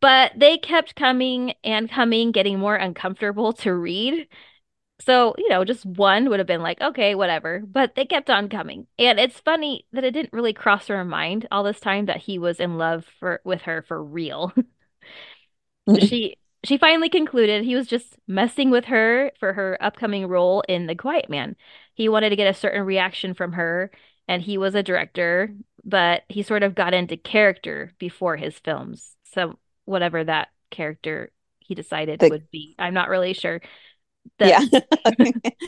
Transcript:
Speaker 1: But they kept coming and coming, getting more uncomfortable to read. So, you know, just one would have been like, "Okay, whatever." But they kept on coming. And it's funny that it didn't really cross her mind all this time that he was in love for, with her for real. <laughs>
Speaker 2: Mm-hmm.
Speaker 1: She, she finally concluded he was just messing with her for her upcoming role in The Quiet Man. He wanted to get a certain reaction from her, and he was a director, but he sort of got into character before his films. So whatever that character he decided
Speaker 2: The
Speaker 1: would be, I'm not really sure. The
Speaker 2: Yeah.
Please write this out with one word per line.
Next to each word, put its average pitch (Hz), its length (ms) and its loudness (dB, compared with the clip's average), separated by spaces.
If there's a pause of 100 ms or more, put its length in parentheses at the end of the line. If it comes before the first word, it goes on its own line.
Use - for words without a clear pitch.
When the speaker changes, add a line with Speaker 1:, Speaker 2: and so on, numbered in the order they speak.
Speaker 1:
But 262 360 6
they 294 220 8
kept 320 360 -2
coming 254 600 -2 (100)
and 220 260 -2
coming, 233 400 2
getting 202 300 0
more 202 160 0
uncomfortable 202 800 -4
to 190 200 -4
read. 208 540 -4 (720)
So, 247 380 4
you 453 100 0
know, 185 160 2
just 226 200 -4
one 202 460 2
would 202 80 2
have 180 80 0
been 170 160 -2
like, 170 180 -6
"Okay, 220 360 0
whatever." 175 500 -2
But 247 300 -2
they 262 100 -2
kept 302 240 -2
on 202 180 2
coming. 190 380 -12 (120)
And 233 200 4
it's 247 220 0
funny 311 520 -2
that 262 120 -4
it 254 80 0
didn't 285 200 -6
really 226 200 -2
cross 202 340 0
her 196 180 -4
mind 165 460 -4
all 202 140 0
this 208 160 -4
time 202 260 -2
that - 120 -4
he 190 200 -8
was 175 220 -4
in 175 180 -4
love 165 260 -4 (140)
for, 175 260 -6
with 180 180 -6
her 165 200 -6
for 160 200 -10
real. 151 560 -8
<laughs> 233 40 2 (1300)
Speaker 2:
Mm-hmm. 196 180 6
Speaker 1:
She, 226 300 -2 (280)
she 277 140 0
finally 330 300 4
concluded 233 560 2
he 247 120 -2
was 254 100 -2
just - 300 -6 (100)
messing 233 440 0
with 240 160 2
her 233 520 2
for 196 140 -2
her 190 280 -4
upcoming 202 460 -4
role 180 420 2
in 175 180 -2
The 165 80 -6
Quiet 285 360 -4
Man. 143 260 -6 (380)
He 220 140 -2
wanted 214 220 2
to 202 60 0
get 202 120 2
a 190 60 2
certain 202 300 -4
reaction 190 500 -2
from 180 180 -6
her, 175 380 -4 (360)
and 180 160 -4
he 196 160 -6
was 190 160 -2
a 202 80 0
director, 180 720 -2 (300)
but 175 440 2
he 208 140 -6
sort 208 200 0
of 196 120 0
got 180 200 0
into 180 220 -2
character 185 800 0
before 175 380 -4
his 151 220 -10
films. - 560 -10 (180)
So 170 260 -6 (260)
whatever 175 400 -2
that 160 240 -2 (220)
character 156 600 -10 (300)
he - 140 -12
decided 156 460 -6
Speaker 2:
The 160 100 8
Speaker 1:
would 156 200 -8
be, 156 280 -16
I'm 180 160 -4
not 180 140 0
really 185 240 -2
sure. 170 280 -6 (800)
The 196 100 8
Speaker 2:
Yeah. 233 920 4 (260)